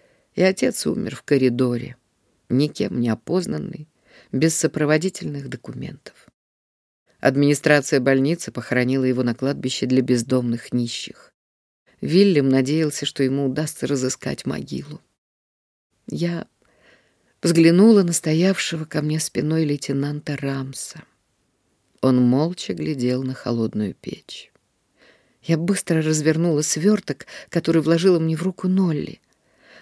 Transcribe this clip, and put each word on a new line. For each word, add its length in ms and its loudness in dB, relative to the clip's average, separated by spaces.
и 60 0
отец 440 2
умер 300 -4
в 80 -16
коридоре, 720 0
никем 500 0
не 100 0
опознанный, 760 -4
без 240 2
сопроводительных 920 -2
документов. 800 -14
Администрация 800 2
больницы 520 0
похоронила 540 0
его 180 0
на 100 0
кладбище 520 -4
для 160 2
бездомных 720 0
нищих. 600 -6
Вильям 480 4
надеялся, 560 0
что 180 -2
ему 220 0
удастся 420 -4
разыскать 580 -4
могилу. 560 -8
Я 400 -6
взглянула 640 8
на 100 0
стоявшего 720 0
ко 160 -4
мне 180 -2
спиной 460 -2
лейтенанта 720 -4
Рамса. 680 -8
Он 200 4
молча 520 0
глядел 500 -4
на 100 -6
холодную 600 -4
печь. 580 -16
Я 140 0
быстро 440 0
развернула 600 2
сверток, 640 0
который 320 2
вложила 380 4
мне 160 0
в 80 -6
руку 240 -4
Нолли. 540 0